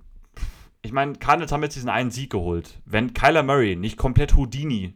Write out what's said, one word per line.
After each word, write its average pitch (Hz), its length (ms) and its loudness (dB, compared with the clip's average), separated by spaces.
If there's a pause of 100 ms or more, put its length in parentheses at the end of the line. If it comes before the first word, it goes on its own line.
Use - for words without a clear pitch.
(840)
ich 110 80 -8
meine, 139 200 -2
Cardinals 156 400 -2
haben 147 100 -2
jetzt 151 140 -6
diesen 123 120 -6
einen 117 220 -2
Sieg 131 200 -10
geholt. 87 540 -6
Wenn 120 300 -2
Kyler 151 300 4
Murray 127 320 2
nicht 101 200 -6
komplett 131 380 4
Houdini 127 600 2